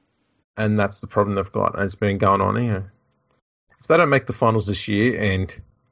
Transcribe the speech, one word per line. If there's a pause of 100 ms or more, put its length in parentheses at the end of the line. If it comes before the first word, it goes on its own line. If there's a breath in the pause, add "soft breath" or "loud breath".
(580)
And
that's
the
problem
they've
got,
and
it's
been
going
on
here. (880)
If
they
don't
make
the
finals
this
year,
and (300)